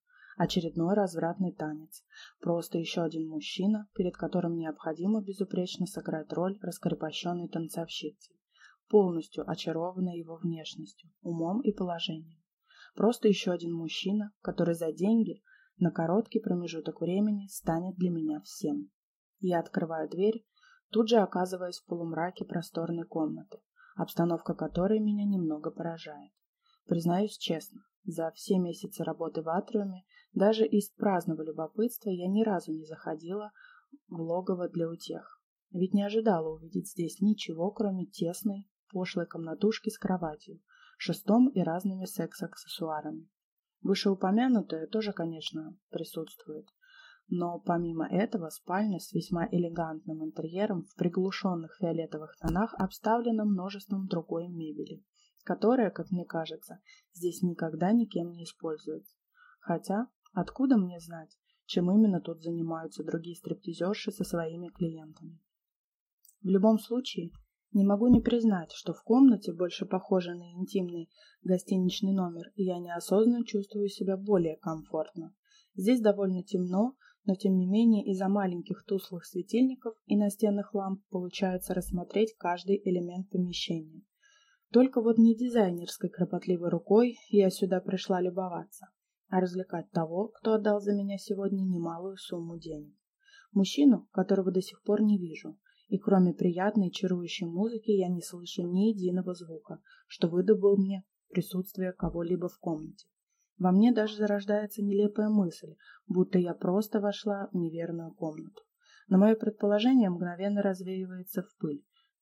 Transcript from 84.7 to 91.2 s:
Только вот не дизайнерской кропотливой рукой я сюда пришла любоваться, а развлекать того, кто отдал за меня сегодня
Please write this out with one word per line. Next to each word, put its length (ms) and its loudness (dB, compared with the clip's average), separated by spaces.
Только 280 6
вот 200 6
не 160 8
дизайнерской 720 0
кропотливой 600 -2
рукой 480 4
я 220 6
сюда 300 0
пришла 380 -2
любоваться, 680 -6
а 140 2
развлекать 500 -4
того, 380 -2
кто 240 0
отдал 260 2
за 160 0
меня 240 -4
сегодня 420 -2